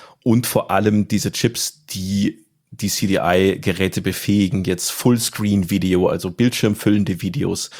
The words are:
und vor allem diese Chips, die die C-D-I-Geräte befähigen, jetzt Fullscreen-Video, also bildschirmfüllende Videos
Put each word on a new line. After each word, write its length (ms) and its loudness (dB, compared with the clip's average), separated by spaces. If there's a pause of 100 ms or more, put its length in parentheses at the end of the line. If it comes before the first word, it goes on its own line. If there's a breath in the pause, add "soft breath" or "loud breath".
(240 loud breath)
und 220 2
vor 240 0
allem 380 2
diese 240 -2
Chips, 560 -4
die 560 -4 (320)
die 140 -4
C-D-I-Geräte 1120 0
befähigen, 640 0
jetzt 260 -4
Fullscreen-Video, 1200 0
also 240 -4
bildschirmfüllende 880 0
Videos 480 -4 (100)